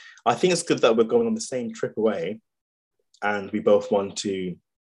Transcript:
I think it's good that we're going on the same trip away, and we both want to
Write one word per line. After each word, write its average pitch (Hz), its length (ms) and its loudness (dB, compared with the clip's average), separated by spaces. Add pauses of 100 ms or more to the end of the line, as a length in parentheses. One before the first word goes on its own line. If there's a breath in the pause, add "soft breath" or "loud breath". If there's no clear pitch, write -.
(260 loud breath)
I 117 80 4
think 180 200 2
it's 170 100 -2
good 135 160 0
that 117 160 4
we're 113 80 4
going 117 240 2
on 110 80 -2
the 110 60 -8
same 120 320 -6
trip - 240 -6
away, 107 420 -2 (800)
and 101 300 -4
we 107 80 -4
both 104 320 2
want 98 280 0
to 92 360 -6 (380)